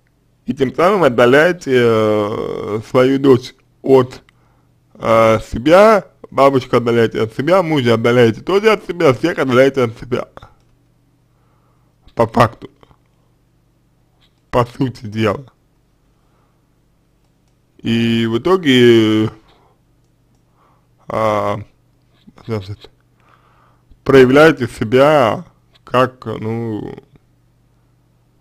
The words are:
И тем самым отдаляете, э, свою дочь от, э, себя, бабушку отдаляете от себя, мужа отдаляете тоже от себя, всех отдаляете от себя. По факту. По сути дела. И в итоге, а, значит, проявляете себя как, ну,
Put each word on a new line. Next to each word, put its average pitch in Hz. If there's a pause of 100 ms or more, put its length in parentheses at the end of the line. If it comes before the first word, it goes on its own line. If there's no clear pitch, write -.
(460)
И -
тем 131
самым 180
отдаляете, 139
э, 107
свою 131
дочь 135 (260)
от, 131 (720)
э, 113 (120)
себя, 185 (260)
бабушку 131
отдаляете 117
от 110
себя, 170
мужа 139
отдаляете 117
тоже 202
от -
себя, 170
всех 170
отдаляете 131
от 113
себя. - (1900)
По 117
факту. - (1800)
По 123
сути 123
дела. 107 (2250)
И 117
в 113
итоге, 120 (1800)
а, 104 (840)
значит, 104 (1160)
проявляете 135
себя 127 (380)
как, 127
ну, 113 (1500)